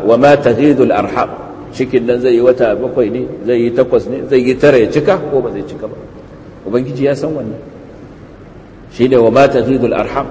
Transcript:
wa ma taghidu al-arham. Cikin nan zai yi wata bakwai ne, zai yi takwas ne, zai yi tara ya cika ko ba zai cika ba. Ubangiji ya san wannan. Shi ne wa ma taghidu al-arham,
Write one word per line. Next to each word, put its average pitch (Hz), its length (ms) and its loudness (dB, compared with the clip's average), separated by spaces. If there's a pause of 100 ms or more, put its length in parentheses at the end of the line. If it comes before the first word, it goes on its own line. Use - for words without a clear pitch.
wa 113 100 4
ma 139 200 6
taghidu 131 500 2
al-arham. 104 440 -2 (420)
Cikin 131 340 -2
nan 120 140 0
zai 127 140 2
yi 117 80 4
wata 123 320 2
bakwai 123 360 -2
ne, 123 160 -6 (200)
zai 120 160 0
yi 117 80 0
takwas 123 360 0
ne, 131 220 -6
zai 127 140 2
yi 127 160 0
tara 143 200 4
ya 110 120 4
cika 165 280 0 (120)
ko 139 100 0
ba 120 100 -6
zai 101 160 -8
cika 110 200 -12
ba. 104 80 -12 (720)
Ubangiji 131 400 -4
ya 139 80 2
san 151 200 -6
wannan. 113 240 -8 (1300)
Shi 120 160 2
ne 131 80 4
wa 113 140 6
ma 131 180 6
taghidu 120 380 0
al-arham, 113 440 -4